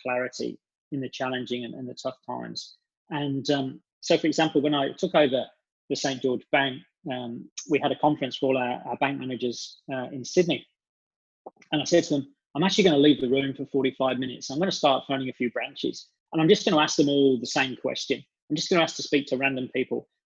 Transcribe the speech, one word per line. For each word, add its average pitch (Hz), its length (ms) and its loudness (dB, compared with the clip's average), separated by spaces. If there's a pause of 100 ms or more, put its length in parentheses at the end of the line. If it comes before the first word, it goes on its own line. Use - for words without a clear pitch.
clarity 123 560 -4 (340)
in 143 100 -4
the 127 80 -8
challenging 123 560 -6
and, 117 80 -12
and 127 140 -10
the 123 140 -12
tough 131 160 -8 (100)
times. 120 480 -12 (340)
And, 143 400 -4
um, 135 320 -2 (200)
so, 165 160 4
for 160 100 0
example, 156 340 2
when 151 120 2
I 139 200 0
took 180 220 -4
over 131 300 4 (440)
the 143 60 0
Saint 131 260 -4
George 127 300 -2
Bank, 135 300 0 (300)
um, 123 380 -8 (200)
we 147 100 2
had 135 120 0
a 127 80 0
conference 143 380 0
for 139 100 0
all 131 100 2
our, 123 280 -2
our 123 120 -6
bank 139 220 -2
managers, 123 600 -6 (140)
uh, 127 180 -6
in 131 140 -10
Sydney. 170 400 0 (1040)
And 151 100 0
I 127 40 -6
said 170 200 4
to - 100 -2
them, 139 180 -4 (220)
"I'm 147 80 2
actually 190 200 4
gonna 165 160 6
leave 143 220 6
the 131 80 0
room 135 260 0
for 139 100 -8
forty-five 131 540 0
minutes. 127 320 -8
I'm 139 80 -6
gonna 185 120 0
start 139 360 2
phoning 135 220 -2
a 120 40 -10
few 123 180 -2
branches. 127 560 -6 (240)
And 160 100 0
I'm 160 60 6
just 202 160 6
gonna 156 180 4
ask 156 140 0
them 147 140 4
all 139 300 4
the 120 80 -6
same 131 280 0
question. - 480 -4 (260)
I'm 147 60 0
just - 140 -6
gonna 170 140 4
ask 160 140 -4
to - 60 -8
speak 143 240 0
to - 100 -2
random 131 360 -2
people. 123 340 -4 (180)